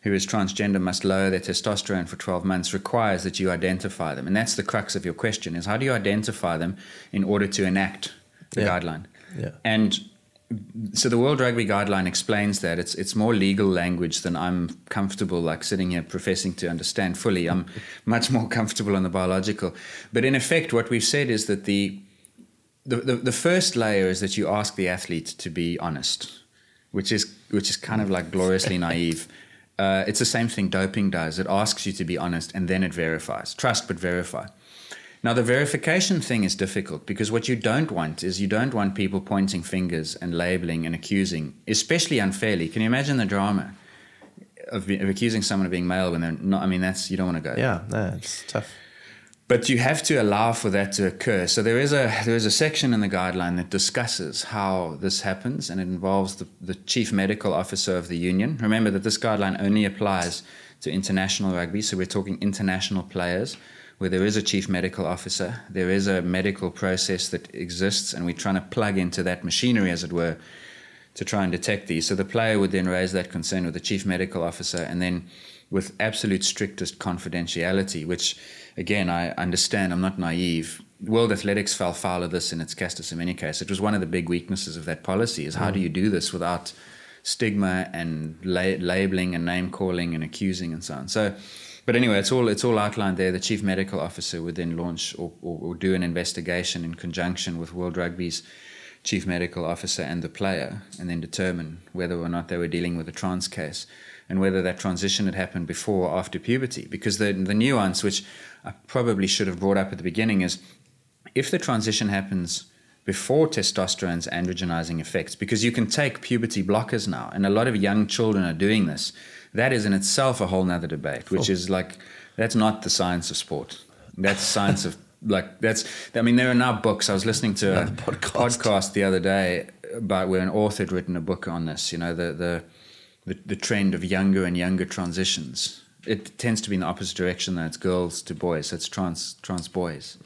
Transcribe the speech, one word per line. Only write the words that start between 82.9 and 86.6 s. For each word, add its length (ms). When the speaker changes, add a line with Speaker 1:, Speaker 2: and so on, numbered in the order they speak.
Speaker 1:
Semenya 340
case. 240
It 80
was 120
one 140
of 60
the 60
big 240
weaknesses 480
of 80
that 160
policy, 420
is 120
how 140
Speaker 2:
Mm. 40
Speaker 1:
do 60
you 100
do 180
this 240
without 400